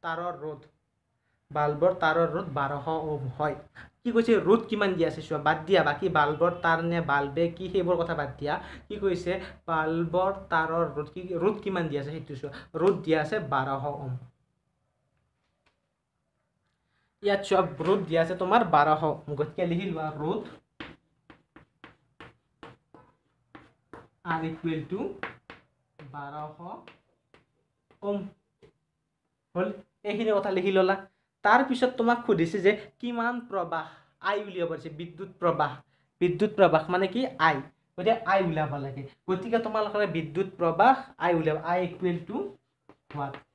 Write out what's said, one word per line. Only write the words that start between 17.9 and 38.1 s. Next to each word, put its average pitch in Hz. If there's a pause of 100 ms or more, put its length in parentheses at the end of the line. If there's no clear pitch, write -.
দিয়া 165
আছে 175
তোমাৰ 208 (140)
বাৰশ 151
ওম, 147
গতিকে 156
লিখি 180
লোৱা, 156 (140)
ৰোধ 175 (4000)
আৰ 160 (100)
ইকুৱেল 160 (100)
টু 190 (1000)
বাৰশ 147 (1500)
ওম 202 (1400)
হ'ল। 185 (400)
এইখিনি 220
কথা 196
লিখি 190
ল'লা। 190 (500)
তাৰপিছত 247
তোমাক 233 (100)
সুধিছে 180
যে 202 (300)
কিমান 240 (160)
প্ৰবাহ 165 (440)
আই 208 (100)
উলিয়াব 180
পাৰিছে, 160 (100)
বিদ্যুৎ 175 (100)
প্ৰবাহ। 165 (500)
বিদ্যুৎ 180
প্ৰবাহ 156 (100)
মানে 190
কি? 240 (260)
আই। 151 (400)
গতিকে 226 (160)